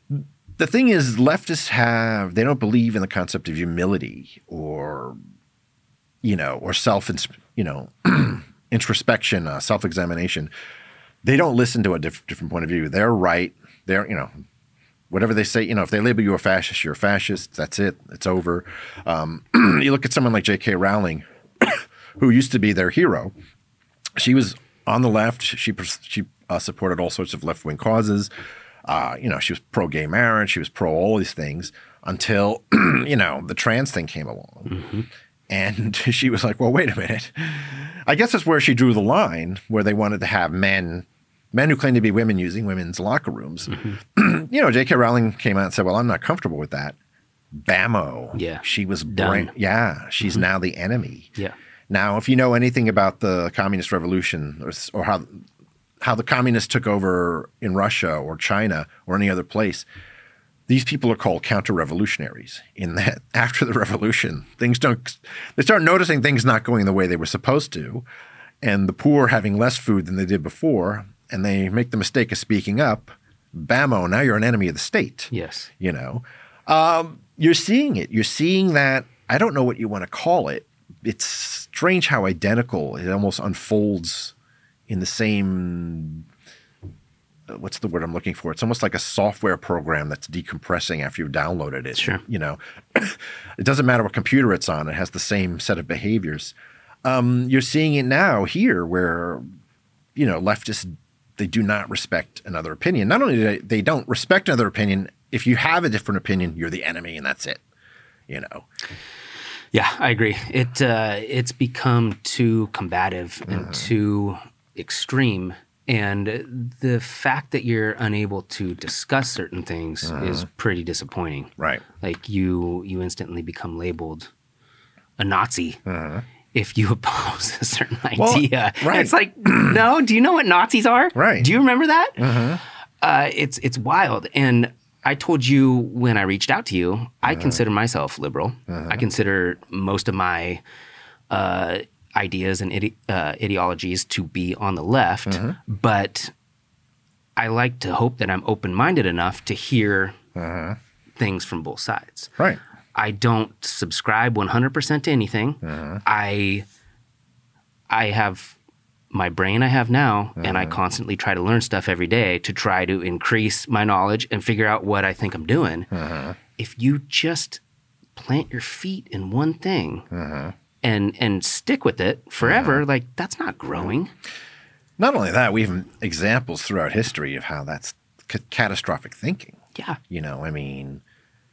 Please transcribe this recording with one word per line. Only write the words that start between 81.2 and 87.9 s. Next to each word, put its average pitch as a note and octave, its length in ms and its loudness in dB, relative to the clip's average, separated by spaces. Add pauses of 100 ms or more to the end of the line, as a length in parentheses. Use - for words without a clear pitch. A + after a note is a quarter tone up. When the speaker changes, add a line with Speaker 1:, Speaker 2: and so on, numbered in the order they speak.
Speaker 1:
strange - 800 -2
how A2+ 180 2
identical G2 720 0
it F2 140 -6
almost G2 300 0
unfolds G2+ 960 -2 (520)
in G2 120 -4
the F#2 60 -2
same, F2 1200 -2 (1200)
uh, - 100 -14
what's D#2+ 220 -10
the A2+ 80 -6
word E2+ 160 -2